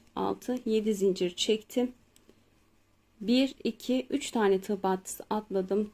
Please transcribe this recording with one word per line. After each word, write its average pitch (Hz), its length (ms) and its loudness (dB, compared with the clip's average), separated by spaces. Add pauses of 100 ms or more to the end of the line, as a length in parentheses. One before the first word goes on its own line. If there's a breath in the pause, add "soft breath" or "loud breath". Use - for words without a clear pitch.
(160)
altı, 196 480 -2
yedi 220 300 2
zincir 190 360 2
çektim. 240 640 -2 (1300)
Bir, 247 340 2 (100)
iki, 247 460 -2
üç 277 200 -4
tane 196 300 4
tığ 190 220 -4
battısı 190 480 -4
atladım. 208 640 -2